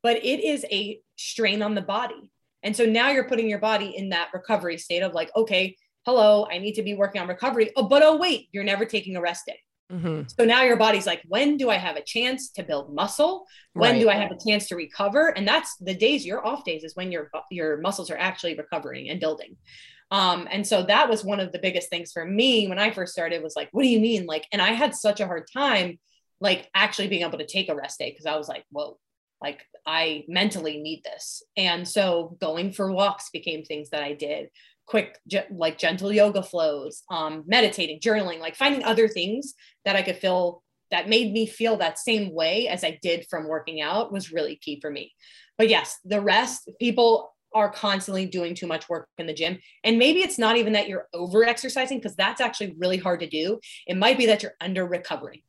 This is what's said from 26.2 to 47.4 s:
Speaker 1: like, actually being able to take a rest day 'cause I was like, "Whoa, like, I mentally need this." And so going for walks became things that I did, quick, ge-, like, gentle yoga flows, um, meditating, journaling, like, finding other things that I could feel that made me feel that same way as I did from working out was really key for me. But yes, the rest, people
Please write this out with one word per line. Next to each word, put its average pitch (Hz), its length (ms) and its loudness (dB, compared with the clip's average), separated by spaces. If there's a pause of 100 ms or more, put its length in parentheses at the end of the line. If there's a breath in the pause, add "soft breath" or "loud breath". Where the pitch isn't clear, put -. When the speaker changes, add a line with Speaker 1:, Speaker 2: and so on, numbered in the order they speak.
Speaker 1:
like, 185 340 0
actually 202 340 0
being 185 140 -2
able 160 160 -4
to 151 80 -8
take 185 240 -4
a 156 40 -2
rest 139 240 -10
day 120 140 -8
'cause 151 140 -12
I 156 100 -2
was 147 120 -8
like, - 220 -12
"Whoa, 147 260 -10 (460)
like, 143 220 -10 (220)
I 160 420 -2
mentally 170 520 -2
need 156 220 -10
this." - 400 -12 (140)
And 180 320 0
so 175 520 0
going 175 320 -4
for 190 200 -4
walks 196 380 0
became 156 340 -8
things 151 260 -10
that 147 140 -4
I 147 100 -6
did, 147 360 -8 (360 soft breath)
quick, - 320 -2 (100)
ge-, 196 240 -2
like, 165 260 -2
gentle 185 340 -2
yoga 202 300 4
flows, 151 680 -4
um, 156 360 -6
meditating, 196 540 2
journaling, 190 400 0
like, 165 160 -8
finding 277 260 0
other 220 240 4
things 214 480 -4 (300 soft breath)
that 196 100 0
I 190 80 2
could 185 140 -4
feel 180 460 0 (280)
that 185 180 -2
made 220 240 4
me 220 140 0
feel 226 300 0
that 170 240 -2
same 208 340 -2
way 170 320 0
as - 160 -4
I 160 180 -4
did 170 300 -2
from 156 160 -6
working 156 340 -6
out 202 320 -2
was 185 200 -8
really 156 240 -2
key 147 240 -10
for 151 100 -8
me. - 240 -12 (420 loud breath)
But 220 120 6
yes, 185 360 2
the 202 160 0
rest, 202 480 0 (120)
people 233 520 4 (220)